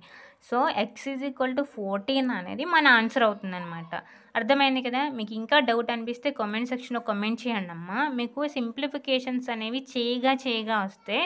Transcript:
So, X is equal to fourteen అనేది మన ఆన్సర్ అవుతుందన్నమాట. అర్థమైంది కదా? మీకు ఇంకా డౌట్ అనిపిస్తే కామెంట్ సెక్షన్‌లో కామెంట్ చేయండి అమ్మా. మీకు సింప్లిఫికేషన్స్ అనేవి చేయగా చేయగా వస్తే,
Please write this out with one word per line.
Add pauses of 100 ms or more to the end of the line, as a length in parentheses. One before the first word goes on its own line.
(480)
So, (300)
X (200)
is
equal
to
fourteen (100)
అనేది (120)
మన (140)
ఆన్సర్
అవుతుందన్నమాట. (440)
అర్థమైంది
కదా? (180)
మీకు
ఇంకా (120)
డౌట్
అనిపిస్తే (100)
కామెంట్
సెక్షన్‌లో
కామెంట్
చేయండి
అమ్మా. (180)
మీకు (160)
సింప్లిఫికేషన్స్
అనేవి (120)
చేయగా (100)
చేయగా
వస్తే,